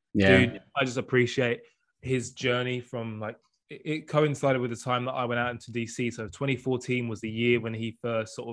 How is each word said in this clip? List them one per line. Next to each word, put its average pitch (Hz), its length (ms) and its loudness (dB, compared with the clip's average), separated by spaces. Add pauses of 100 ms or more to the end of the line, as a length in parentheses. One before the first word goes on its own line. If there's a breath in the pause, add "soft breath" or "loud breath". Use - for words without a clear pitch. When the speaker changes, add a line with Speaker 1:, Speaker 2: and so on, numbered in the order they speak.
(140)
Speaker 1:
Yeah. 95 240 8
Speaker 2:
dude, 123 220 2 (160)
I 139 80 2
just 123 120 -2
appreciate 120 640 2 (420 soft breath)
his 127 300 -4
journey 123 480 -2
from, 113 400 -8
like, 107 160 -8 (320)
it, 143 160 -18
it 156 240 -6
coincided 143 520 2
with 123 100 -2
the 117 60 -8
time 123 280 -2
that 127 80 -4
I 131 140 -2
went 120 120 -2
out 120 120 0
into 120 220 -12
D 117 140 -4
C. 117 240 -4
So 110 180 -8
twenty 135 280 -2
fourteen 123 520 -2
was 107 120 -6
the 110 100 -6
year 117 300 2
when 110 140 -6
he 110 260 -6
first 113 340 -4
sort 117 180 -10